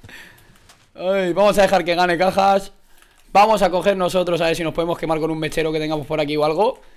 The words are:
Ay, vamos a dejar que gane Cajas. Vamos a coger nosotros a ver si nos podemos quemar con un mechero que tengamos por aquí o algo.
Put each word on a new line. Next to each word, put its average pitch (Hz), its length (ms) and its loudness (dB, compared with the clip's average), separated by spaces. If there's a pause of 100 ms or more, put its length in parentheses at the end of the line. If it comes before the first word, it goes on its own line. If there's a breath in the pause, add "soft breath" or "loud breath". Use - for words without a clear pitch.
(920 loud breath)
Ay, 185 400 -2
vamos 196 240 2
a 202 60 4
dejar 190 200 2
que 170 100 -2
gane 175 240 0
Cajas. 190 540 0 (640 soft breath)
Vamos 208 300 4
a 185 60 2
coger 185 280 0
nosotros 175 420 0
a 165 60 0
ver 165 100 0
si 170 80 -6
nos 156 100 -4
podemos 170 240 -4
quemar 156 220 -4
con 160 100 -2
un 160 80 -4
mechero 156 360 -4
que 160 60 -2
tengamos 156 280 -6
por 156 140 -4
aquí 147 160 -2
o 151 80 0
algo. 175 340 0 (180 soft breath)